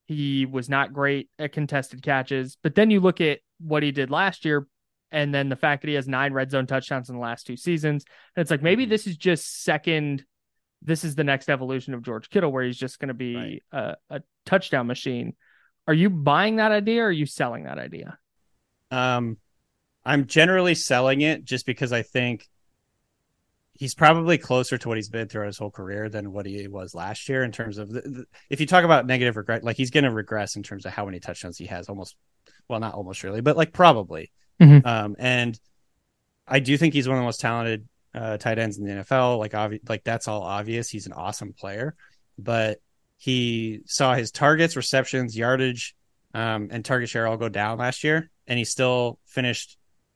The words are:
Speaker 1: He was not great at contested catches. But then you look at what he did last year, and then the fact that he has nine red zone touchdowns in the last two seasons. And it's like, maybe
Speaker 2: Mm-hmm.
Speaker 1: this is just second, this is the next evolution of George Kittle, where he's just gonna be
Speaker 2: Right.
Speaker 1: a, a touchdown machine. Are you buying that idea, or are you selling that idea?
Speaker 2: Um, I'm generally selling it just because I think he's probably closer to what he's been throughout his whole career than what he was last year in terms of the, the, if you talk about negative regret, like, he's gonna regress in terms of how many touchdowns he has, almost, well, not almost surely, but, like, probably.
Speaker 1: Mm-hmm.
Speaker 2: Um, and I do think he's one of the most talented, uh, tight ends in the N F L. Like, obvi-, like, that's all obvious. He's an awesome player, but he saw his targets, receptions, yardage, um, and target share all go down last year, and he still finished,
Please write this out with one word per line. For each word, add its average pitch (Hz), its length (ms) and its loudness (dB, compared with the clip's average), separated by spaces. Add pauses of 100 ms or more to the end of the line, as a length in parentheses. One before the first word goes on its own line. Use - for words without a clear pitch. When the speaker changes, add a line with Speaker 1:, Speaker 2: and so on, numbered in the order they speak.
Speaker 1:
He 139 400 -2
was 127 240 -6
not 139 240 0
great 139 440 -2
at 151 140 -6
contested 139 500 -4
catches. 131 600 -2
But 151 140 -2
then 220 160 6
you 202 100 6
look 180 180 4
at 151 200 0 (200)
what 151 240 -2
he 143 80 0
did 135 180 -2
last 175 360 -2
year, 147 200 0 (460)
and 147 220 -2
then 139 160 0
the 127 80 -4
fact 147 240 0
that 151 80 -6
he 151 60 0
has 135 120 -4
nine 139 260 -2
red 131 160 -2
zone 135 160 -2
touchdowns 131 440 -6
in 123 60 -12
the 120 60 -10
last 117 240 -8
two 123 120 -12
seasons. 151 480 -2 (300)
And 175 60 -2
it's 160 100 -2
like, 147 100 0
maybe 190 220 4
Speaker 2:
Mm-hmm. 233 60 -2
Speaker 1:
this 214 180 0
is 175 100 -6
just - 460 -2
second, 151 600 -2 (580)
this 156 220 -2
is 156 120 -6
the 147 100 0
next 139 240 0
evolution 131 440 -4
of 120 100 -10
George 113 260 -10
Kittle, 175 240 0
where 131 100 -2
he's 123 140 -4
just - 220 -10
gonna 135 140 -6
be 120 220 -8
Speaker 2:
Right. 113 280 -10 (100)
Speaker 1:
a, 127 220 -6 (140)
a - 120 -10 (240)
touchdown 147 420 0
machine. 123 460 -6 (540)
Are 160 60 2
you 170 160 6
buying 175 480 2
that 220 140 2
idea, 220 320 2
or 226 40 2
are 202 40 2
you 151 140 0
selling 123 380 -4
that 69 140 -10
idea? - 400 -14 (760)
Speaker 2:
Um, 123 460 -2 (680)
I'm 139 220 2
generally 180 480 4
selling 135 440 2
it 151 240 0
just 127 220 -6
because 127 260 -4
I 117 120 0
think 123 440 -4 (1300)
he's 131 200 -6
probably 165 440 6
closer 127 400 0
to - 100 -8
what 113 100 -2
he's 107 120 -6
been 113 180 -6
throughout 107 180 -6
his 101 120 -10
whole 104 120 -8
career 101 400 -8
than 101 220 -8
what 101 160 -8
he 101 200 -10
was 95 280 -12
last 92 340 -10
year 131 140 0
in 120 80 -4
terms 107 260 -10
of 104 120 -12
the, 120 120 -10
the, 127 240 -12 (240)
if 139 100 -4
you 156 60 0
talk 180 180 6
about 151 220 6
negative 123 320 0
regret, 113 260 -4
like, 113 140 -2
he's 127 140 -2
gonna 139 200 4
regress 107 440 -4
in 101 80 -10
terms 98 220 -14
of 95 60 -10
how 104 140 -6
many 95 140 -10
touchdowns 87 380 -12
he 90 100 -14
has, 90 200 -12
almost, 98 280 -14 (520)
well, 117 120 -4
not 110 160 -6
almost 95 240 -12
surely, 101 220 -8
but, 139 140 2
like, 160 180 0
probably. 107 580 4 (280)
Speaker 1:
Mm-hmm. 143 280 12
Speaker 2:
Um, 107 320 -2
and 120 400 -2 (880)
I 135 120 4
do 135 160 2
think 151 200 4
he's 131 120 0
one 131 100 0
of 127 40 0
the 123 40 -2
most 117 140 -4
talented, 113 480 -4 (280)
uh, 110 220 -6
tight 113 200 -4
ends 107 220 -4
in 101 60 -8
the 101 60 -8
N 98 60 -8
F 98 140 -8
L. 123 260 2
Like, 107 140 -6
obvi-, 107 360 -6
like, 107 160 -6
that's 113 240 -6
all 107 140 -6
obvious. 104 480 -6
He's 104 160 -12
an 92 80 -16
awesome 101 400 -10
player, 110 420 -10 (440)
but 110 400 -2 (380)
he 113 680 -2
saw 131 300 2
his 117 160 -2
targets, 156 440 2
receptions, 127 640 -2
yardage, 123 580 -2 (380)
um, 110 380 -4
and 117 120 -8
target 123 260 -2
share 117 180 -2
all 113 100 -2
go 117 120 -4
down 104 280 -4
last 123 260 -4
year, 160 280 0 (160)
and 120 100 -2
he 117 80 -2
still 123 600 0
finished, - 500 -6 (380)